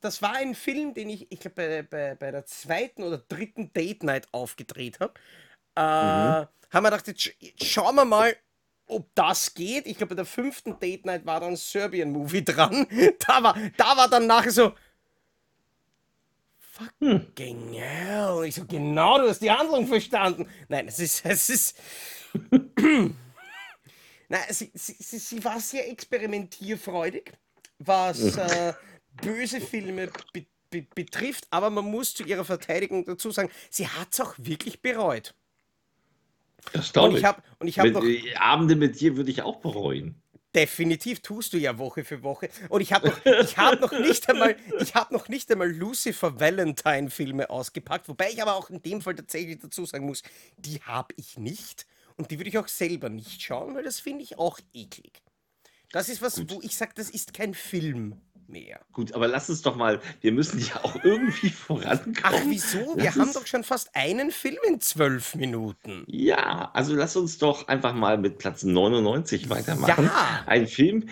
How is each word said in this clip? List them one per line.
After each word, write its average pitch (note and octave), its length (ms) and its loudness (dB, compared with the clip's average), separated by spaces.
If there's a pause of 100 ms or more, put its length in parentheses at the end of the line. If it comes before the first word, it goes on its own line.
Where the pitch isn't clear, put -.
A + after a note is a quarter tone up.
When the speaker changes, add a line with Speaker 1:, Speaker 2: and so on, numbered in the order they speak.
Speaker 1:
das - 220 -8
war G#3 140 -2
ein C4+ 180 -4
Film, C#4 400 -6
den G#3+ 160 -10
ich, G#3 200 -14
ich F#3 100 -14
glaub, - 140 -14
bei, D#3+ 280 -4
bei, C#3+ 320 -8
bei C#3 160 -10
der C3+ 160 -10
zweiten F#3+ 560 -6
oder E3+ 160 -4
dritten F#3+ 540 -10
Date F#3 300 -4
Night C#3 300 -2
aufgedreht B2 680 -10
hab. G3 180 -6 (580)
Äh, E3 40 -2 (200)
Speaker 2:
Mhm. D#3 400 4
Speaker 1:
haben D3 100 -10 (220)
wir F3+ 120 4
gedacht, G#3 240 2
jetzt G3 120 -10
sch-, - 200 -4
jetzt - 240 -12
schauen A3 320 2
wir C#4 80 8
mal, A3+ 320 4 (520)
ob G#3+ 260 -6
das F3+ 400 2
geht. A#3 320 -6
Ich G#3 120 -10
glaub, F#3+ 120 -4
bei F#3 60 -8
der F#3 100 -6
fünften - 540 -8
Date F#3 260 -6
Night F3+ 200 -6
war E3 140 -2
dann F3 160 -4
Serbian F3 560 -4
Movie D3 320 -2
dran. D#3+ 460 4
<laughs> E4 360 6
Da C4 160 6
war, A3+ 140 6 (200)
da B3 200 6
war B3+ 140 6
dann A#3+ 160 6
nachher A3+ 260 6
so, G#3+ 200 6 (2250)
Speaker 2:
Hm. C4 160 4 (180)
Speaker 1:
„Fucking A#2 400 -12
hell.“ F3 640 -4
Und E3 60 -2
ich D3+ 100 -6
so, F3 120 -10
„Genau, D#3+ 520 4
du C4 100 6
hast - 120 0
die G#3+ 100 2
Handlung C4+ 360 4
verstanden.“ G3 640 0 (200)
Nein, C#3 200 -4
es - 100 -10
ist, E3+ 260 -2
es F#3 260 2
ist, - 280 0 (560)
<clears throat> - 1000 2 (920)
nein, F3+ 220 -2
sie, G#3+ 240 -6
sie, - 240 -14
sie, A3+ 200 -14
sie G#3+ 260 -12
war A3+ 160 -4
sehr B3 300 -6
experimentierfreudig, G3+ 1400 -6 (460)
was, E3+ 580 2
Speaker 2:
Mhm. - 0 -
Speaker 1:
äh, F3 380 0 (360)
böse A3+ 500 -6
Filme F#3 520 -6 (200)
be-, F3 140 -12 (240)
be-, E3 240 -8
betrifft, - 560 -6
aber F#3+ 200 2
man G#3 140 -4
muss G#3+ 300 -4
zu - 100 -10
ihrer F#3 200 -4
Verteidigung F#3 600 -4
dazu F#3 260 -8
sagen, G3 200 -2 (200)
sie D#3 180 -4
hat's - 320 -8
auch - 180 -4
wirklich D#3 440 -8
bereut. G3+ 520 -2 (1400)
Speaker 2:
Das - 200 -4
glaub - 200 8
Speaker 1:
Und - 0 -
ich - 120 2
Speaker 2:
ich. - 0 -
Speaker 1:
hab, G3+ 180 2 (160)
und E3 100 -6
ich E3+ 100 -8
hab F#3+ 120 6
Speaker 2:
Mit, - 40 -2
Speaker 1:
noch A#2+ 180 2
Speaker 2:
äh, A#2+ 240 -6
Abende D#3 400 6
mit C#3+ 240 2
dir D3 160 4
würde C3 140 -2
ich - 120 -4
auch - 180 -6
bereuen. G2+ 600 -6 (320)
Speaker 1:
Definitiv E3+ 640 0
tust G#3+ 320 -10
du F3 60 0
ja C3 180 0
Woche C3 260 -8
für B2+ 200 -12
Woche. C#3 260 -8 (220)
Und G3+ 100 2
ich G3 140 0
hab G3 100 4
noch, - 160 2 (160)
ich A#3 220 2
hab B3+ 200 6
noch C4 200 0
nicht - 320 2
einmal, A3+ 260 6 (220)
ich - 160 -2
hab - 160 2
noch - 180 -4
nicht A#3+ 240 -6
einmal F#3 180 2
Lucifer F3 720 -4
Valentine D3+ 720 0
Filme C3+ 400 -6
ausgepackt, - 580 -8
wobei F#3 220 -4
ich A#3 100 -10
aber G#3 160 0
auch - 140 -10
in F3+ 100 -14
dem G3 220 -8
Fall F#3 120 -6
tatsächlich D#3+ 440 -10
dazu E3+ 260 -10
sagen C#3 220 -8
muss, C#3 160 -8 (340)
die D3 260 -10
hab B2 340 -8
ich - 200 -18
nicht B2+ 500 -12 (300)
und D#3+ 140 -12
die D3+ 80 -10
würde F3 100 -10
ich G3+ 80 -4
auch G#3+ 120 -4
selber D#3+ 420 -6
nicht A2 320 -14
schauen, D3 320 -8
weil C#4 100 -8
das C4 160 -8
find C#4 220 -10
ich - 160 -18
auch E3+ 200 -2 (140)
eklig. - 500 -20 (720)
Das F3+ 160 -4
ist A3 140 -8
was, A#3 200 -4
Speaker 2:
Gut. D#3 80 -10
Speaker 1:
wo G3 120 -10
ich - 140 -8
sag, - 200 -8
das G#3+ 140 -10
ist - 240 -12
kein G3 200 -6
Film, B2 640 -6 (280)
mehr. A#1 320 -18 (120)
Speaker 2:
Gut, A#2 200 -6
aber A#2 160 2
lass C3 220 -2
uns D#3+ 120 -4
doch B2 140 0
mal, A2+ 240 2 (200)
wir A2 120 4
müssen C#3 280 0
ja - 240 -4
auch - 200 -2
irgendwie G#3 460 4
<laughs> - 0 -
vorankommen. - 720 -2
Speaker 1:
Ach, - 260 4
wieso? A#3+ 480 -2
Wir - 80 2
Speaker 2:
Lass F3 100 2
Speaker 1:
haben C#4 140 4
Speaker 2:
uns C#4 60 -4
Speaker 1:
doch C4 120 -6
schon B3 180 -2
fast - 300 -4
einen G3 360 0
Film C#4 280 -6 (100)
in D4 120 2
zwölf C#3 540 0
Minuten. A2+ 720 -6
Speaker 2:
Ja, - 680 0
also D3 200 0
lass C#3+ 220 0
uns F3 220 -2
doch D3 300 2
einfach C3 260 0
mal A2 240 2
mit G2 200 -2
Platz - 240 -6
neunundneunzig G#2+ 880 2
weitermachen. C#3+ 560 2
Speaker 1:
Ja. - 400 2
Speaker 2:
Ein A#2 200 4
Film, F#3+ 460 2